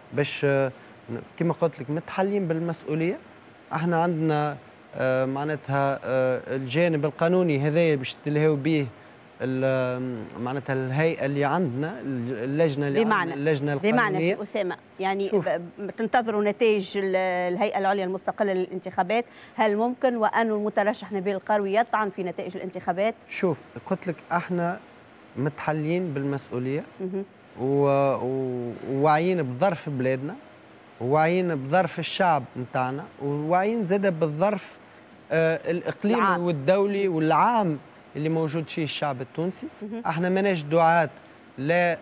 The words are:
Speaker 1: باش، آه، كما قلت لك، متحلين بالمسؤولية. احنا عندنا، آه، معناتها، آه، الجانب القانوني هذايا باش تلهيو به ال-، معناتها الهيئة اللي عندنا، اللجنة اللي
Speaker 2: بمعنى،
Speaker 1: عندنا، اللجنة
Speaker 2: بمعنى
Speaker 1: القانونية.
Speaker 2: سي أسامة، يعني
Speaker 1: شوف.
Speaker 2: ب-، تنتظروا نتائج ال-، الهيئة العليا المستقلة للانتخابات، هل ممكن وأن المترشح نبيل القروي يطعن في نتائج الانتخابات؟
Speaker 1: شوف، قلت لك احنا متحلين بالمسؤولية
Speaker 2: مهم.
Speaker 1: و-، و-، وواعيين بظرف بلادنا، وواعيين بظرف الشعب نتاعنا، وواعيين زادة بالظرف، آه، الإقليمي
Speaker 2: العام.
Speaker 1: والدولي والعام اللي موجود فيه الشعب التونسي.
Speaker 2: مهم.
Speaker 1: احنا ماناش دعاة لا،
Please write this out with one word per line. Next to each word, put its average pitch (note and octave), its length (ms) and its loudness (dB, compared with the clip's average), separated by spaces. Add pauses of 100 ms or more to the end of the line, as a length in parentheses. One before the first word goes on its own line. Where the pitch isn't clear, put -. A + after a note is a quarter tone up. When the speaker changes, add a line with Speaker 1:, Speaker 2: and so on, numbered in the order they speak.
(120)
Speaker 1:
باش، C#3+ 320 0
آه، C3+ 280 2 (640)
كما E3+ 160 2
قلت D#3 280 -2
لك، B2+ 100 -8
متحلين F#3+ 580 -2
بالمسؤولية. E3 720 -2 (540)
احنا E3 300 2
عندنا، D#3 540 0 (400)
آه، C3 280 2
معناتها، C#3 800 -2
آه، B2+ 360 0 (160)
الجانب D3 480 0
القانوني E3+ 540 2
هذايا D3+ 380 4
باش C3 280 -6
تلهيو D3+ 320 2
به D3 300 0 (560)
ال-، B2+ 840 -2 (160)
معناتها C3 320 -4
الهيئة C3 540 0
اللي C#3+ 180 0
عندنا، D3 560 -2
اللجنة C3+ 880 -2
اللي C#3+ 160 2
Speaker 2:
بمعنى، G#3 160 2
Speaker 1:
عندنا، E3+ 140 -4
اللجنة C#3+ 400 0
Speaker 2:
بمعنى G#3 440 2
Speaker 1:
القانونية. E3+ 180 2
Speaker 2:
سي G#3+ 60 -10
أسامة، G3+ 340 -4 (240)
يعني F#3+ 280 -2
Speaker 1:
شوف. F#3+ 200 0
Speaker 2:
ب-، F3 480 -6
تنتظروا A3+ 480 0
نتائج G#3 520 2
ال-، F#3+ 200 0 (360)
الهيئة G3+ 260 0
العليا G3 260 2
المستقلة F#3+ 480 -2
للانتخابات، F#3 720 -2 (320)
هل G#3+ 200 2
ممكن B3 400 0
وأن A3 340 2
المترشح G#3 600 -2
نبيل G3 220 -2
القروي G3 400 0
يطعن G#3+ 360 0
في F#3+ 120 -6
نتائج F3+ 340 -6
الانتخابات؟ F#3 580 -2 (140)
Speaker 1:
شوف، - 320 0 (260)
قلت - 200 -4
لك F3 100 -4 (160)
احنا F3 480 -2 (560)
متحلين D#3 800 -2
بالمسؤولية C#3 680 -4 (160)
Speaker 2:
مهم. F#3+ 240 -6 (360)
Speaker 1:
و-، C#3 540 2
و-، B2 580 -4 (180)
وواعيين D#3 520 2
بظرف C#3+ 460 -2
بلادنا، C3 460 -2 (680)
وواعيين D#3+ 540 2
بظرف D3+ 440 0
الشعب D#3+ 460 2 (120)
نتاعنا، B2+ 480 -4 (180)
وواعيين F3 640 0
زادة G3 240 2
بالظرف، E3 680 -2 (540)
آه، D#3+ 380 2
الإقليمي F#3+ 500 0
Speaker 2:
العام. F#3 220 4
Speaker 1:
والدولي F#3+ 680 2
والعام E3 680 4 (380)
اللي D3 120 -2
موجود D#3+ 400 -2
فيه E3 160 -4
الشعب C#3 360 -4
التونسي. E3 460 -6 (160)
Speaker 2:
مهم. G#3+ 240 -8
Speaker 1:
احنا E3+ 220 0
ماناش F#3+ 340 2
دعاة E3 480 4 (480)
لا، E3+ 440 2